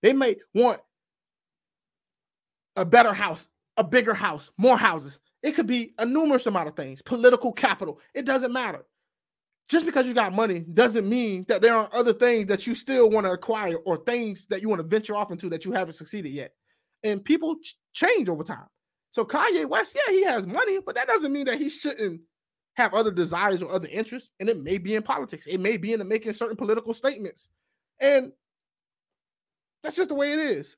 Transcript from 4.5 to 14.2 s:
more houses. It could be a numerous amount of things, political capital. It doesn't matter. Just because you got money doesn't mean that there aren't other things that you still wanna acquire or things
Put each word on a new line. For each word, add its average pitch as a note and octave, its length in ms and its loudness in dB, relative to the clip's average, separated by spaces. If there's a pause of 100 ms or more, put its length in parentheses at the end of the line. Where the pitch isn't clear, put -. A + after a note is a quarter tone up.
more A#3+ 180 6
houses. D#3+ 440 0 (240)
It D4+ 80 0
could D4+ 160 0
be A#3+ 320 -2
a A3+ 60 0
numerous C4+ 420 2
amount F3 220 -2
of - 60 -16
things, C3+ 280 -12
political B3 480 4
capital. F#3+ 480 -2 (160)
It C4 100 -6
doesn't C4 260 0
matter. A#3 340 -6 (840)
Just D#4 180 2
because C4 220 0
you A#3+ 80 -4
got G3+ 180 2
money G3 280 0 (120)
doesn't G#3+ 340 4
mean G#3 400 -2
that G3 140 2
there A3+ 140 6
aren't A3 180 0
other A#3+ 200 2
things A#3 340 2
that G3 180 -2
you A#3+ 80 -4
still B3 380 4
wanna G3+ 220 2
acquire F#3+ 420 -4 (100)
or E3+ 120 0
things A3+ 520 -4